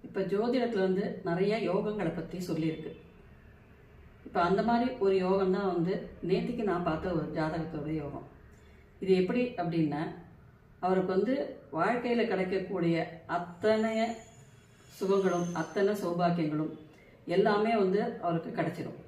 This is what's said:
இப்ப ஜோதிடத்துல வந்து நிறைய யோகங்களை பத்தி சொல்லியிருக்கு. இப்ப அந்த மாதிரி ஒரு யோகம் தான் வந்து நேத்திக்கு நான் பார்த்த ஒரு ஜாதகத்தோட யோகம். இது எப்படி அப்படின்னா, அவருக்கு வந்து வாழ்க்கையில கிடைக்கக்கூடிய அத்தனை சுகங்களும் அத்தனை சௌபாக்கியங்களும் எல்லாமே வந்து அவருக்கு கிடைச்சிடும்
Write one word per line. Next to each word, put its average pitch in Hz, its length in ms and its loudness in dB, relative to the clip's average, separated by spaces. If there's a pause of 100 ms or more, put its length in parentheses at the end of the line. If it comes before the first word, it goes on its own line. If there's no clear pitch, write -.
இப்ப 196 160 -6
ஜோதிடத்துல 226 600 0
வந்து 190 440 0
நிறைய 190 340 0
யோகங்களை 202 540 -2
பத்தி 180 260 -8
சொல்லியிருக்கு. 160 540 -4 (1300)
இப்ப 180 180 0
அந்த 196 200 4
மாதிரி 233 360 2
ஒரு 196 180 4
யோகம் 185 360 2
தான் 202 140 0
வந்து 175 260 0 (340)
நேத்திக்கு 233 360 0
நான் 175 220 0
பார்த்த 170 280 -2
ஒரு 156 220 -2
ஜாதகத்தோட 156 600 -4
யோகம். 143 320 -8 (760)
இது 190 140 4
எப்படி 208 280 2 (140)
அப்படின்னா, 160 460 0 (760)
அவருக்கு 185 320 2
வந்து 208 220 2 (380)
வாழ்க்கையில 240 540 2
கிடைக்கக்கூடிய 180 720 0 (300)
அத்தனை 220 680 0 (960)
சுகங்களும் 185 640 0
அத்தனை 196 400 0
சௌபாக்கியங்களும் 170 760 0 (540)
எல்லாமே 214 500 4
வந்து 208 460 2
அவருக்கு 165 280 -2
கிடைச்சிடும் - 580 -6